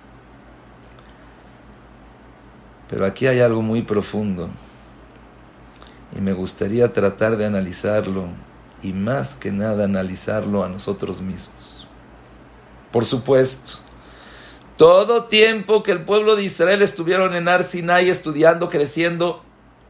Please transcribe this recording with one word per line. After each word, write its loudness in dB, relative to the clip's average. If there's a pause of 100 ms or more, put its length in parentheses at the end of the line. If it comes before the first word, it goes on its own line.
(3000)
Pero -4
aquí -2
hay 2
algo 4
muy 0
profundo -4 (1700)
y -8
me -2
gustaría 0
tratar 0
de -2
analizarlo -2 (560)
y -8
más -4
que -10
nada -2
analizarlo -4
a -4
nosotros -8
mismos. -14 (1040)
Por 0
supuesto, 0 (1000)
todo 6
tiempo 4
que 0
el -4
pueblo 2
de -2
Israel 2
estuvieron 0
en -2
Har 4
Sinai 0
estudiando, 2
creciendo, -2 (480)